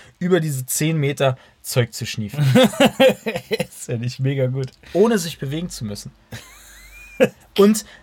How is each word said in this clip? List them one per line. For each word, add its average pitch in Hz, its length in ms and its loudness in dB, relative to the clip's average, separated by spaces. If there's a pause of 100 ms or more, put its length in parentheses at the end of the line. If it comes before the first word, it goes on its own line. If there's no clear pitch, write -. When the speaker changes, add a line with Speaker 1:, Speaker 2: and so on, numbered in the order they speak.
(200)
Speaker 1:
über 175 200 2
diese 139 280 -4
zehn 160 300 -2
Meter 139 380 0 (280)
Zeug - 300 -2
zu - 120 -10
schniefen. 123 400 -4
Speaker 2:
<laughs> 226 1040 2
Ist - 380 -8
ja 123 100 -6
nicht 123 220 -6
mega 135 280 -2
gut. 131 200 -4 (260)
Speaker 1:
Ohne 220 240 4
sich 165 220 -8
bewegen 156 300 -8
zu - 160 -12
müssen. 101 260 -12 (1040)
<laughs> - 400 -2
Und 214 280 4 (160)